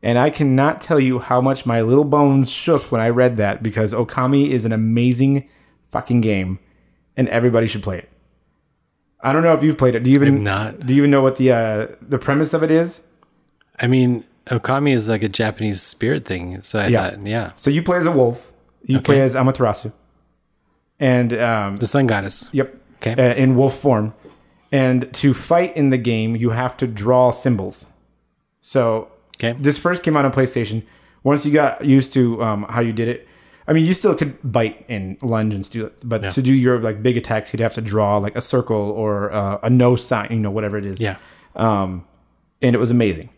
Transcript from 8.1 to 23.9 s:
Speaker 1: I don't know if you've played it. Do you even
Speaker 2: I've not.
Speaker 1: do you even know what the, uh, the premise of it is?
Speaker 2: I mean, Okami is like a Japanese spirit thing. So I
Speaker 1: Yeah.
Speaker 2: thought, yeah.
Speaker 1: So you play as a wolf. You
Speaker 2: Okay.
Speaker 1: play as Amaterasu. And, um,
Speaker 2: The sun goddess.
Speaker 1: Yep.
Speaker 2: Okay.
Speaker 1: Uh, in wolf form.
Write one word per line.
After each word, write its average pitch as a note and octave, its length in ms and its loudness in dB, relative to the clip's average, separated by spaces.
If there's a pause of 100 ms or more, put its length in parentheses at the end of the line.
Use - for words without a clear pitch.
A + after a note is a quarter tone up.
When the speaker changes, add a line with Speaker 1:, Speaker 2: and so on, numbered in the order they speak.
Speaker 1:
I C3+ 100 -2
don't D#3 100 2
know E3 120 4
if D3 80 0
you've D3+ 160 2
played B2 160 2
it. A#2 80 -2
Do B2+ 80 2
you C#3 60 6
even C#3 180 4
Speaker 2:
I've C#3 80 0
not. G#2 440 -2
Speaker 1:
do B2+ 60 0
you C#3 100 6
even C#3+ 80 4
know C#3 120 4
what C3 140 2
the, B2+ 160 4
uh, A2 340 0 (160)
the C3+ 160 -4
premise D3 340 -2
of D#3 100 0
it D#3 80 0
is? E3 360 0 (720)
Speaker 2:
I B2 60 -2
mean, B2 380 2 (240)
Okami C3+ 440 0
is A2 160 0
like A2 140 0
a A2 60 -2
Japanese G#2 520 -4
spirit - 460 -4
thing. F2+ 340 -10
So - 200 -4
I G#2 80 0
Speaker 1:
Yeah. G#2 220 0
Speaker 2:
thought, G2+ 160 -12
yeah. G#2+ 300 -6
Speaker 1:
So - 140 -2
you D3+ 120 0
play F3+ 140 0
as F3 100 -2
a E3 60 0
wolf. B2 400 0 (320)
You C3 140 0
Speaker 2:
Okay. C3 60 -4
Speaker 1:
play C#3 180 4
as C3 120 2
Amaterasu. B2+ 560 0 (1120)
And, B2 320 2
um, A2 440 -2
Speaker 2:
The A2+ 100 -2
sun C#3 200 2
goddess. G2+ 460 -2
Speaker 1:
Yep. C3 220 -2 (220)
Speaker 2:
Okay. - 160 -4 (180)
Speaker 1:
Uh, A#2+ 60 0
in C3 200 2
wolf C3 220 2
form. A2 340 0 (580)